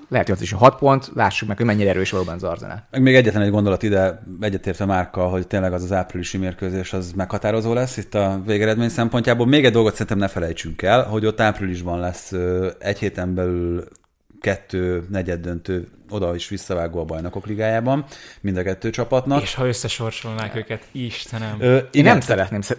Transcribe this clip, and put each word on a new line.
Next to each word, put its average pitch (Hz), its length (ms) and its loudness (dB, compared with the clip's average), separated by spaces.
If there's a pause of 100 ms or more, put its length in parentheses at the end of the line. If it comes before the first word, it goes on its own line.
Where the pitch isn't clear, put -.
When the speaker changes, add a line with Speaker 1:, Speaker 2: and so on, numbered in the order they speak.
Speaker 1:
lehet, 117 180 0
hogy 101 80 2
ott 101 60 -8
is 98 120 -4
a 92 40 -4
hat 123 200 8
pont, 135 380 2
lássuk 110 320 0
meg, 101 100 -4
hogy 117 80 2
mennyire 104 240 4
erős 92 220 2
valóban 90 240 -2
az 90 80 -8
Arsenal. 87 480 -8
Speaker 2:
Meg 131 100 0
még 131 140 8
egyetlen 107 280 6
egy 101 80 4
gondolat 101 320 2
ide, 95 380 2 (180)
egyetértve 98 460 -4
Márkkal, 92 440 0
hogy 92 180 -2
tényleg 92 260 0
az 90 100 -4
az 90 80 -4
áprilisi 92 460 -4
mérkőzés, 92 560 -4
az 90 180 -4
meghatározó 107 640 -2
lesz 127 240 -2
itt 107 180 -10
a 98 300 0
végeredmény 110 440 2
szempontjából. 117 580 2
Még 143 180 6
egy 117 80 8
dolgot 110 180 6
szerintem 104 260 -2
ne 101 100 2
felejtsünk 82 540 -6
el, 110 220 4
hogy 107 220 -2
ott 107 140 0
áprilisban 90 600 -2
lesz, 90 320 -6
ö, 90 380 0 (100)
egy 101 200 -4
héten 92 340 -4
belül 87 500 -2 (680)
kettő 90 600 -2
negyeddöntő 87 760 -4 (220)
oda 92 260 -2
is 87 120 -8
visszavágó 85 520 -6
a 80 40 -4
Bajnokok 82 420 -8
Ligájában, 113 600 -2 (360)
mind 98 160 -2
a 92 60 -2
kettő 95 260 -4
csapatnak. 131 520 0
Speaker 3:
És - 120 -6
ha 127 140 -2
összesorsolnák 113 880 -6
őket, 110 360 -8
Istenem. 113 680 -8
Speaker 2:
Ö, 127 160 6
Speaker 1:
Én 131 160 4
Speaker 2:
igen. 143 200 6
Speaker 1:
nem 185 80 6
szeretném, 101 420 0
sze-, 117 180 -4